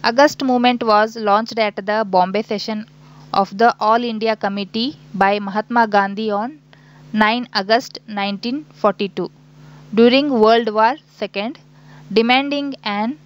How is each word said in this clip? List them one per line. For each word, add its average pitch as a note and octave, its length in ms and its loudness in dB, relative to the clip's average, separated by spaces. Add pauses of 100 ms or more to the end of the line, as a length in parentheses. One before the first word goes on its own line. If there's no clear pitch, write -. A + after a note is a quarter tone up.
August C#4 400 2
Movement B3 400 2
was A3 320 2
launched A3 420 0
at G#3+ 180 -2
the G#3+ 340 -2
Bombay F#3 320 0
session G#3+ 440 -6 (480)
of G3 240 -2
the A3+ 220 4
All A3 240 2
India A3 340 -4
Committee G3+ 600 -6 (160)
by G3+ 260 0
Mahatma A3 480 -2
Gandhi G3+ 440 -2
on A#3 280 -6 (520)
nine A3 420 0
August G#3+ 540 -2
nineteen G#3 640 -6
forty-two G3 580 -4 (640)
during A#3+ 360 4
World A3+ 440 2
War A3 220 2 (220)
Second, G#3+ 420 -8 (540)
demanding C4+ 600 2 (100)
an G#3+ 400 -4